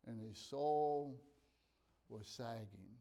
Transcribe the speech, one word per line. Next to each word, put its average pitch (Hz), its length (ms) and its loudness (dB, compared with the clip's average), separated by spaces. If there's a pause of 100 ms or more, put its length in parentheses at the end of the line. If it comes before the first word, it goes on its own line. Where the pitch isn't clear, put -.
and 117 140 -6
his 110 180 -8
soul 147 800 4 (880)
was 107 200 -10
sagging. 107 720 -8